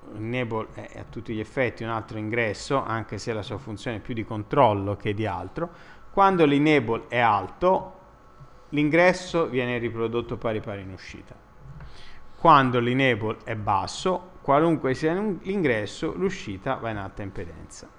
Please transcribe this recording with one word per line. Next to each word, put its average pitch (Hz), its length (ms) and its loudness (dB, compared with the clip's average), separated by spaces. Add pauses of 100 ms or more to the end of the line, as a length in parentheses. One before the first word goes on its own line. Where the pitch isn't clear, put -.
(160)
Enable 113 580 -4
è 113 240 -16
a 104 100 -12
tutti 120 260 -10
gli 107 60 -4
effetti 117 440 -2
un 113 80 -4
altro 110 260 -6
ingresso, 113 680 0
anche 110 360 -4
se 117 140 -4
la 104 100 -4
sua 104 160 -6
funzione 110 380 -8
è - 20 -6
più 120 160 -8
di 107 100 -4
controllo 104 720 2
che 104 180 -2
di 104 140 -2
altro. 95 420 -6 (400)
Quando 190 360 6
l'enable 139 640 4
è 117 120 0
alto, 120 800 2 (720)
l'ingresso 165 760 2
viene 123 300 -2
riprodotto 117 600 -4
pari 110 220 -4
pari 101 220 -10
in 95 100 -12
uscita. - 440 -16 (1000)
Quando 135 440 8
l'enable 120 640 2
è 117 120 -6
basso, 104 760 -2 (100)
qualunque 143 540 2
sia 156 180 0
l'ingresso, 175 1040 -2
l'uscita 95 600 -4
va 113 140 -6
in 107 80 -6
alta 98 240 -10
impedenza. 85 680 -12 (120)